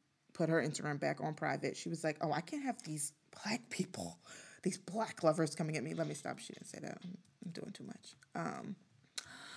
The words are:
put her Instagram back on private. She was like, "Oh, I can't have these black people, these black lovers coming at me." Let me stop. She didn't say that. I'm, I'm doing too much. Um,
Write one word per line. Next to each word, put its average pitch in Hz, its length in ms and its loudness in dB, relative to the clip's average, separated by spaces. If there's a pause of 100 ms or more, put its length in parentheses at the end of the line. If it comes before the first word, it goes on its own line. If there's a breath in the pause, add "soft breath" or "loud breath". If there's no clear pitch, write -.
(340)
put 160 160 4
her 160 120 8
Instagram 147 380 0
back 147 220 2
on 156 120 0
private. 147 440 2
She - 100 -6
was 165 160 0
like, 156 160 4
"Oh, 151 140 2
I - 80 4
can't 285 220 -4
have 262 200 -2
these 156 300 0 (300)
black 220 260 -2
people, - 500 -2 (440 loud breath)
these 190 140 4
black - 460 -2
lovers 156 320 8
coming 156 220 0
at 123 80 0
me." 160 80 -2
Let 165 140 2
me 151 60 -2
stop. 135 260 -4
She - 120 -10
didn't - 160 -12
say - 140 -10
that. - 200 -6
I'm, 180 160 -8 (280)
I'm 175 60 -4
doing - 200 -6
too - 140 -10
much. - 300 -12 (200)
Um, 165 400 -2 (800 loud breath)